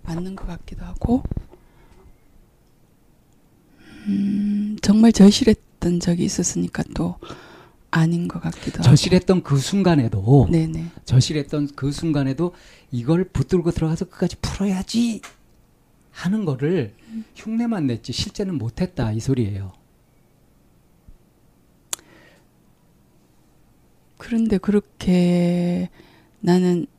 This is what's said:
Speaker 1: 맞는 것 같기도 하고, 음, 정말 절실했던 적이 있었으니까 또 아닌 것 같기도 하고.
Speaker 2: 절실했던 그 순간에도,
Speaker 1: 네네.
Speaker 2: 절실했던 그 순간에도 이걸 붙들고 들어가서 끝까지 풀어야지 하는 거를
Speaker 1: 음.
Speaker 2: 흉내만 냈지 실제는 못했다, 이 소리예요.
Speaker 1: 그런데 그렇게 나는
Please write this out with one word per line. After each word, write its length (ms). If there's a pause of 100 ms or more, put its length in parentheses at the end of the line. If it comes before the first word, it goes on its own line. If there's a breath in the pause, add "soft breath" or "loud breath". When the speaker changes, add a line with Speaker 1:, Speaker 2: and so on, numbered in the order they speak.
Speaker 1:
맞는 340
것 100
같기도 380
하고, 380 (2750 loud breath)
음, 760
정말 320
절실했던 880
적이 240
있었으니까 580 (120)
또 220 (760 loud breath)
아닌 380
것 120
같기도 380
하고. 60
Speaker 2:
절실했던 580
그 160
순간에도, 920
Speaker 1:
네네. 360 (180)
Speaker 2:
절실했던 680
그 180
순간에도 600 (380 soft breath)
이걸 340
붙들고 480
들어가서 340
끝까지 340
풀어야지 800 (880)
하는 340
거를 500 (140 loud breath)
Speaker 1:
음. 160 (120)
Speaker 2:
흉내만 500
냈지 260
실제는 460
못했다, 540
이 80
소리예요. 520 (4000 soft breath)
Speaker 1:
그런데 420
그렇게 1300 (500 soft breath)
나는 460 (120)